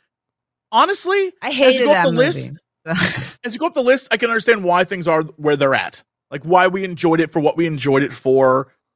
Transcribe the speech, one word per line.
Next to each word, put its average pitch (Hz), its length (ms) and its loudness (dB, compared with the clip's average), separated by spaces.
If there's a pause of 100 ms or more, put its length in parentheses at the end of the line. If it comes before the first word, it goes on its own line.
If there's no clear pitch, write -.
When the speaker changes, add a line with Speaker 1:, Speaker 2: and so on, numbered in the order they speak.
(720)
Speaker 1:
honestly, 370 640 0 (100)
Speaker 2:
I 233 60 -6
Speaker 1:
as 262 60 -6
Speaker 2:
hated 262 260 4
Speaker 1:
you 240 60 2
go - 60 4
up 175 120 2
Speaker 2:
that 175 60 2
Speaker 1:
the - 60 -2
list, 233 340 -2 (360)
Speaker 2:
movie, 170 140 -4
so. - 380 -6
<laughs> - 60 -20
Speaker 1:
as 233 100 -10
you 262 40 -10
go 311 80 -4
up 339 80 -4
the 269 80 -2
list, 254 300 2
I 226 60 0
can 233 120 -2
understand 226 320 0
why 175 220 2
things 180 240 -6
are 160 140 2
where 151 340 -2
they're 139 180 0
at. 95 300 -4 (260)
Like, 143 140 -12
why 180 240 4
we 190 160 -4
enjoyed 170 340 0
it 160 140 0
for 165 80 -2
what 147 160 0
we 165 100 -2
enjoyed 139 380 0
it 131 80 -8
for, 131 560 2 (280)